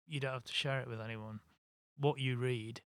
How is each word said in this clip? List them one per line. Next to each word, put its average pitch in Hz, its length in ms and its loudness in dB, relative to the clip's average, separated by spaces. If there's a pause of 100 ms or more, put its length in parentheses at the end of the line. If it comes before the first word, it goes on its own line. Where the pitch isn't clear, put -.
You 151 140 -4
don't 131 140 0
have 123 100 -6
to - 80 -10
share 135 280 2
it 123 80 -4
with 110 120 -4
anyone. 110 400 -6 (560)
What 143 240 4
you 131 160 2
read 120 500 0